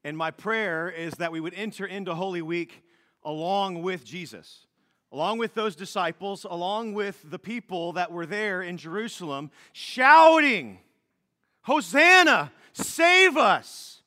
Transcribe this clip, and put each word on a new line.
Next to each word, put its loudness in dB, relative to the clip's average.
and -10
my -4
prayer -4
is -10
that -6
we -8
would -8
enter -10
into -8
Holy -6
Week -8
along -4
with -6
Jesus, -16
along -4
with -4
those -4
disciples, -6
along -6
with -8
the -14
people -8
that -4
were -8
there -6
in -10
Jerusalem, -10
shouting, 6
"Hosanna, 4
save 4
us 0